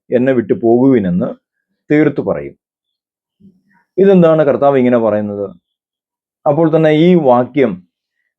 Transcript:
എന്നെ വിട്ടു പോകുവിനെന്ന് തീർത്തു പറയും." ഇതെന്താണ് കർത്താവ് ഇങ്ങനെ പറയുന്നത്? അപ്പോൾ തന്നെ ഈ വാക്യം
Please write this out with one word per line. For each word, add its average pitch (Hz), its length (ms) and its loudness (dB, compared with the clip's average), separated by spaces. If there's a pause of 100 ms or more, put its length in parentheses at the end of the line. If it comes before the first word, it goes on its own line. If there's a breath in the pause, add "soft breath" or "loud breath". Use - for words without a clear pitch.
(120)
എന്നെ 127 200 0
വിട്ടു 117 200 -4
പോകുവിനെന്ന് 113 720 0 (680)
തീർത്തു 151 280 0
പറയും." 73 340 -8 (1400)
ഇതെന്താണ് 175 440 4
കർത്താവ് 139 360 0
ഇങ്ങനെ 123 200 2
പറയുന്നത്? 104 520 -4 (1000)
അപ്പോൾ 156 280 0
തന്നെ 160 140 2
ഈ 165 240 2
വാക്യം 123 760 0 (500)